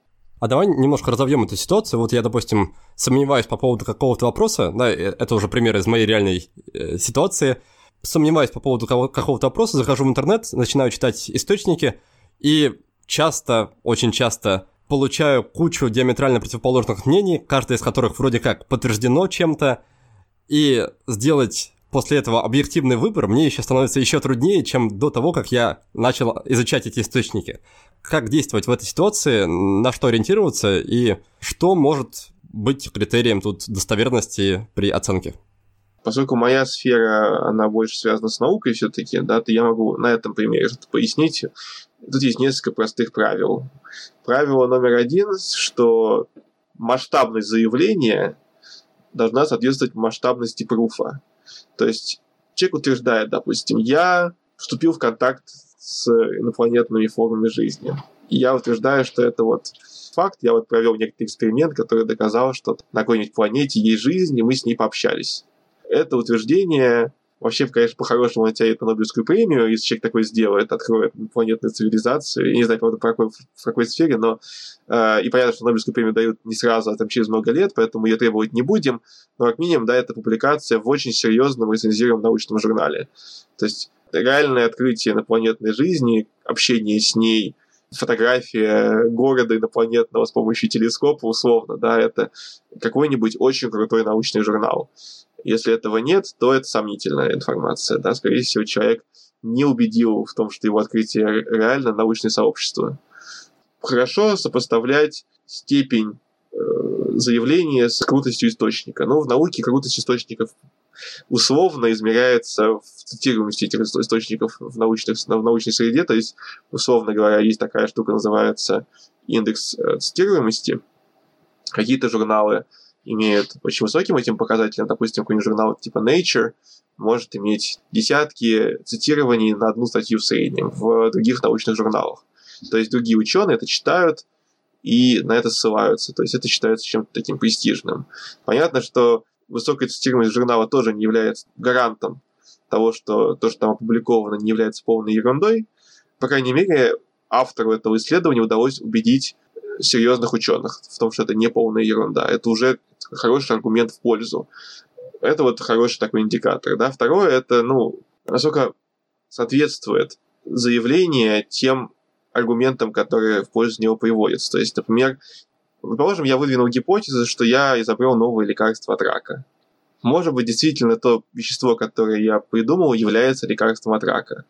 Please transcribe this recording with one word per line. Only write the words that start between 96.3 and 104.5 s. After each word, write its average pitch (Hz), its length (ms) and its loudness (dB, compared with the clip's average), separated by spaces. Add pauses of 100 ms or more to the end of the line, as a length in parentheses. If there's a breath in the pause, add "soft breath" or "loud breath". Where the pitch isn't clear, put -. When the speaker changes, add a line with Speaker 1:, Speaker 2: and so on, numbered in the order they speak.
Speaker 2:
то 127 160 2
это 131 120 0
сомнительная 101 680 -4
информация, - 640 -2
да, - 160 -2
скорее 123 280 -2
всего, 110 240 -2
человек 113 380 0 (380 soft breath)
не 120 220 -2
убедил 113 640 2
в - 80 -16
том, 110 160 -2
что - 180 -6
его 107 120 2
открытие 110 460 -2
ре-, 107 240 0
реально 117 440 2
научное 110 360 0
сообщество. - 720 -2 (800 loud breath)
Хорошо 160 540 0
сопоставлять 135 920 0 (200)